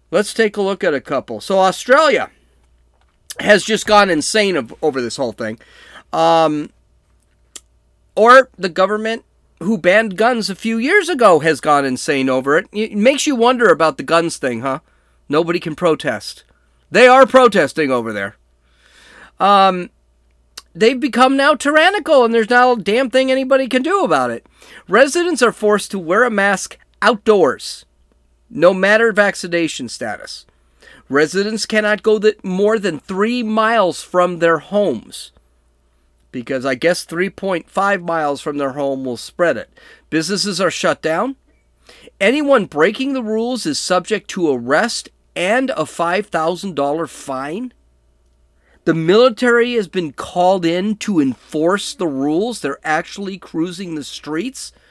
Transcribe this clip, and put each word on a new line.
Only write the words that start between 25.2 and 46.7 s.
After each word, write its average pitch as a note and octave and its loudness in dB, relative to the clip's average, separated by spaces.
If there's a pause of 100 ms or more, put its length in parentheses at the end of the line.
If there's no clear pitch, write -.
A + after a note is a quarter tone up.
are A3+ 4
forced G#3 0
to G#3 -6
wear F#3 0
a B3 0
mask G3+ -2 (240)
outdoors, G3+ 2 (640)
no E3+ 2
matter G#3+ 2
vaccination E3+ -2
status. - -12 (640)
Residents F#3 -2
cannot G#3+ -2
go A3 2
th-, G#3 0
more G3+ 0
than F#3 -4
three A3 -4
miles A3 0
from F3+ 0
their E3 2
homes, - -4 (1000)
because B2+ -6
I C3+ -2
guess E3 0
three F3 -4
point F#3+ -6
five G3 -2
miles D#3+ -4
from D3 -8
their C#3 -2
home C3+ -4
will B2 -6
spread D#3+ -2
it. F#2 -12 (400)
Businesses E3+ -4
are F3+ 0
shut - -2
down. F#3+ -4 (840)
Anyone C4+ 2
breaking G#3+ 0
the C4 -4
rules A3+ -4
is D3 -4
subject F3+ -4
to E3+ -2
arrest C#3 -2 (240)
and A3+ -2
a D#3 -4
five F3 -4
thousand E3+ -4